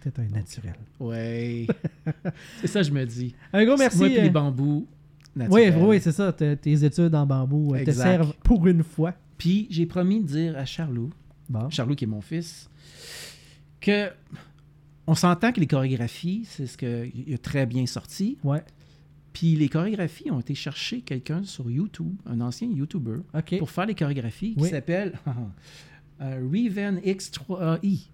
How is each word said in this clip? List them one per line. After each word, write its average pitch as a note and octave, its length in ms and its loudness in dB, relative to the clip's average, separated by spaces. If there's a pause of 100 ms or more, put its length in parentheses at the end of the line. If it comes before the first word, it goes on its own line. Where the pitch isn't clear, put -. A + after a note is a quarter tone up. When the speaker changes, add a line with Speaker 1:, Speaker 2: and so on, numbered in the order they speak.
(120)
Speaker 1:
t'es - 100 -8
un - 20 -2
Speaker 2:
Donc, G#2 120 -4
Speaker 1:
naturel. G#2 400 -8 (260)
Speaker 2:
ouais. A#2 680 -4 (460)
Speaker 1:
<laughs> - 480 -12
Speaker 2:
C'est F#3+ 60 -2
ça, G3+ 160 0
je C#3+ 80 -2
me C#3 140 0
dis. A#2+ 300 -8 (180)
Speaker 1:
Un G#3 120 6
gros C4 120 6
merci, B3+ 200 4
Speaker 2:
Moi C#4+ 100 8
puis C4 140 6
les E3 60 8
Speaker 1:
euh, - 40 6
Speaker 2:
bambous, C#3+ 560 2 (480)
Speaker 1:
oui, C3 80 -4
Speaker 2:
naturel. F#3+ 400 8
Speaker 1:
oui, G#3 180 8
c'est E3+ 120 2
ça. G3 200 0
T'as, D3 220 0
tes D3 300 2
études E3 300 4
en D3 100 4
bambou, C#3 500 2
euh, C3+ 80 0
te B2+ 60 2
Speaker 2:
Exact. B2 140 2
Speaker 1:
servent E3 300 4 (100)
pour F#3 240 6
une E3+ 160 6
fois. D#3+ 300 -4 (240)
Speaker 2:
Puis G3 320 0
j'ai E3+ 160 0
promis F3+ 360 0
de F#3 60 -2
dire D#3 300 -2
à C3+ 80 -6
Charlot, B2+ 440 -6 (400)
Speaker 1:
Bon. A#2 200 -4
Speaker 2:
Charlot C#3+ 260 -2
qui C#3 100 -4
est - 20 -2
mon G#2+ 140 -6
fils, - 480 -10 (1120)
que G#3 280 0 (960)
on D#3+ 60 4
s'entend F3+ 380 2
que A#3+ 80 -2
les D#3 80 2
chorégraphies, C3+ 840 -2
c'est - 160 -10
ce A#2+ 140 -12
que A#2+ 360 -6
il B2+ 160 -10
a B2+ 60 -4
très C3+ 300 -2
bien B2+ 180 -2
sorti. G3 580 -6
Speaker 1:
Ouais. C#3+ 200 -2 (720)
Speaker 2:
Puis E3 220 2
les D3+ 140 2
chorégraphies F#3+ 600 -2
ont C#3+ 80 -2
été C#3 160 -6
chercher - 460 -8
quelqu'un D#3 420 -6
sur C3+ 260 -8
YouTube, E3 460 -4 (100)
un A#2 160 -4
ancien B2 260 -6
YouTuber, C#3 500 -4 (200)
Speaker 1:
Ok. E3+ 220 -2
Speaker 2:
pour D#3+ 100 -4
faire F3+ 160 -4
les A3 80 -2
chorégraphies, C#3+ 640 -4
Speaker 1:
Oui. C#3 60 2
Speaker 2:
qui E3+ 60 2
s'appelle, E3+ 440 -4 (140)
<laughs> - 960 -12
euh, C3 200 -6 (100)
Reven G3+ 520 -2
X F#3+ 260 -4
trois E3+ 540 -2
I. G3 300 -2